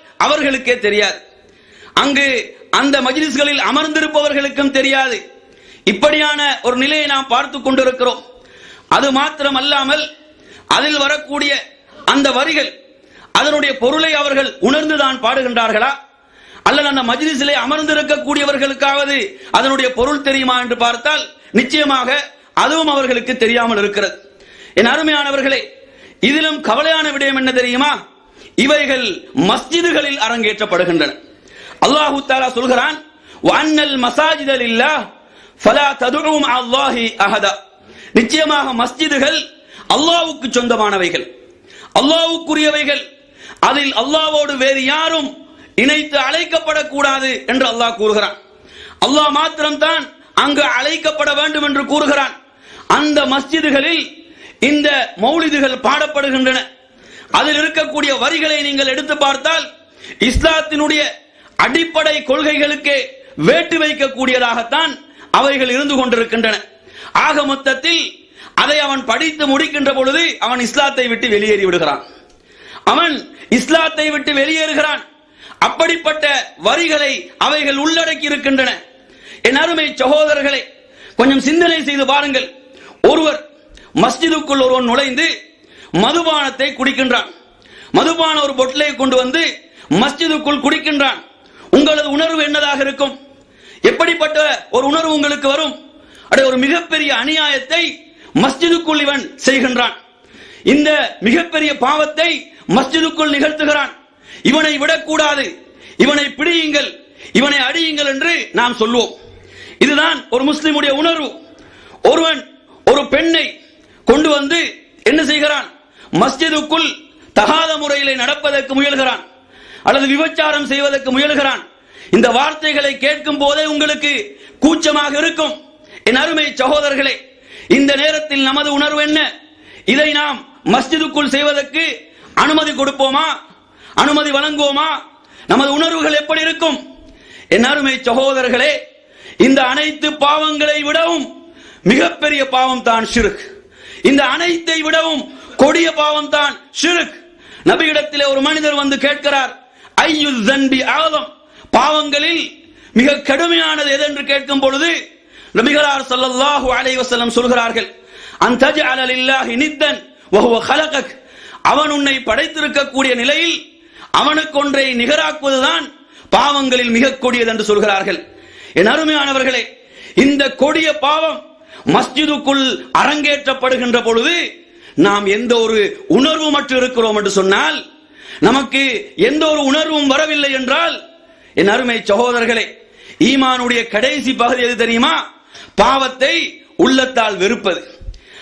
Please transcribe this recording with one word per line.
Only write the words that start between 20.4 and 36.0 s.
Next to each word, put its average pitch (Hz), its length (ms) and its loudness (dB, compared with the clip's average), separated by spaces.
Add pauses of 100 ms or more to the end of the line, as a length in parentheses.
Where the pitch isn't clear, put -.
என்று 233 160 -4
பார்த்தால், 240 460 -2 (280)
நிச்சயமாக 269 800 0 (220)
அதுவும் 311 340 2
அவர்களுக்கு 254 500 0
தெரியாமல் 233 400 0
இருக்கிறது. 202 380 -2 (580)
என் 214 120 4
அருமையானவர்களே, 277 760 0 (580)
இதிலும் 302 420 0
கவலையான 302 500 0
விடயம் 277 240 -2
என்ன 262 160 0
தெரியுமா? 254 560 -2 (480)
இவைகள் 269 500 2 (300)
மஸ்ஜிதுகளில் 277 840 0
அரங்கேற்றப்படுகின்றன. 202 920 -2 (720)
அல்லாஹு 285 360 2 (100)
தஆலா 262 240 0
சொல்கிறான், 254 460 0 (460)
"வஅன்னல் 285 540 2
மசாஜித 285 580 0
லில்லாஹ் 240 480 0 (600)
ஃபலா 277 240 4 (100)
ததுஉ 302 420 0